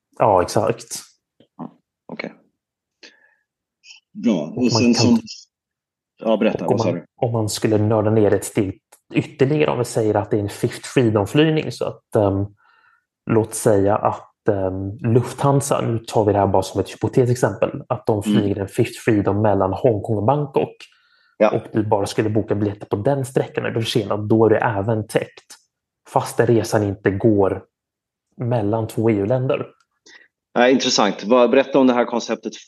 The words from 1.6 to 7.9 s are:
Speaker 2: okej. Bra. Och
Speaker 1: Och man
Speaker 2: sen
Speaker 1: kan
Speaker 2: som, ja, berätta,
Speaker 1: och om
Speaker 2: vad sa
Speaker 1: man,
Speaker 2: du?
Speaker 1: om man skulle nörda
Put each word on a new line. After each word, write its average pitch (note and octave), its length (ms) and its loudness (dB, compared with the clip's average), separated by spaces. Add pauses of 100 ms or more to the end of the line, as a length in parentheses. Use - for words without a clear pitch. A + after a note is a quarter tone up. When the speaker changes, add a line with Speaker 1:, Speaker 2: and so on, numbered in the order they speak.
Speaker 2:
okej. - 200 -12 (1900)
Bra. A2+ 80 2
Och D2+ 240 -4
Speaker 1:
Och B2 60 -4
man B2 80 0
Speaker 2:
sen A#2+ 240 2
Speaker 1:
kan - 0 -
Speaker 2:
som, A#2 240 4 (1040)
ja, A2+ 140 2
berätta, G#2 280 -2
Speaker 1:
och F2 60 -4
om G#2+ 60 2
Speaker 2:
vad A2+ 100 -2
sa F2 60 0
Speaker 1:
man, - 20 -4
Speaker 2:
du? E2+ 100 -10 (220)
Speaker 1:
om A#2 60 -4
man A2+ 160 -2
skulle G#2+ 300 0
nörda G#2+ 320 2